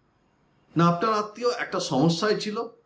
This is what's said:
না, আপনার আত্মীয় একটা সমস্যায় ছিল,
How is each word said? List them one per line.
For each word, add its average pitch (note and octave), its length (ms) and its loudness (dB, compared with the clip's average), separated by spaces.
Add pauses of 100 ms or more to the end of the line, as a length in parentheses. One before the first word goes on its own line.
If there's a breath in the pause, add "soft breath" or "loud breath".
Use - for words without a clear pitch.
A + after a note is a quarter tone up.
(760)
না, E3+ 100 6
আপনার G#3+ 260 2
আত্মীয় G#3+ 360 -4
একটা F3+ 300 -4
সমস্যায় E3+ 600 2
ছিল, G#3+ 240 -6 (220)